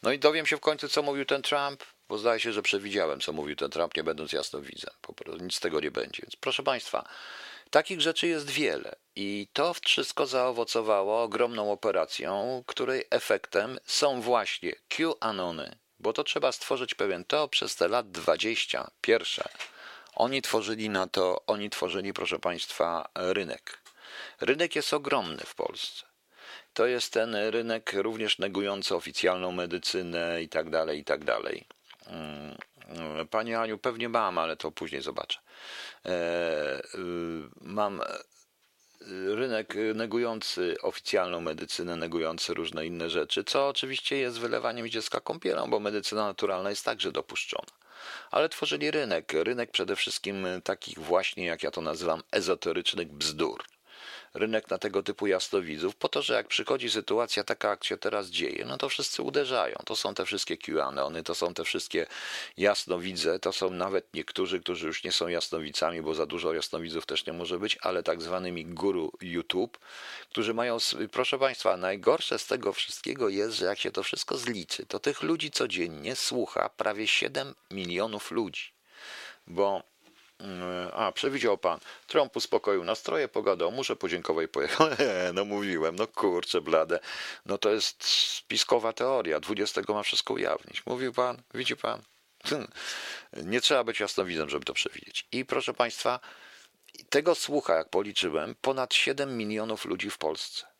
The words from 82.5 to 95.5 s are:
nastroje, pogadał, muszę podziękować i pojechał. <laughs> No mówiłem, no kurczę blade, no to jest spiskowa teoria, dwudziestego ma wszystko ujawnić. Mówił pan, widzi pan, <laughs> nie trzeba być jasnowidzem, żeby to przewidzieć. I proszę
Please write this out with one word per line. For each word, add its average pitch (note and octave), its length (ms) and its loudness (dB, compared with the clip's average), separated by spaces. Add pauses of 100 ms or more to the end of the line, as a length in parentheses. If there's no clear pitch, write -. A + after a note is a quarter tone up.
nastroje, B2+ 440 0
pogadał, F#2 440 2
muszę B2+ 240 -2
podziękować E2 500 0
i - 20 -6
pojechał. D2 400 4 (240)
<laughs> F2+ 220 2
No G2 120 2
mówiłem, F#2+ 500 2
no G#2+ 120 0
kurczę F2+ 540 2
blade, D#2+ 380 4 (460)
no G2 120 -2
to G#2+ 120 4
jest - 360 0
spiskowa - 880 2
teoria, A2+ 460 2
dwudziestego G2+ 540 0
ma G#2 100 0
wszystko - 300 0
ujawnić. - 520 -2
Mówił B2 280 -2
pan, B2 280 0 (120)
widzi B2+ 220 -2
pan, A2 260 -4 (420)
<laughs> - 1080 -6
nie A#2+ 100 4
trzeba C3+ 220 6
być A2+ 160 0
jasnowidzem, F2+ 500 0
żeby C#2+ 160 -2
to - 80 -4
przewidzieć. - 580 -4
I C3 140 -2
proszę C3 280 0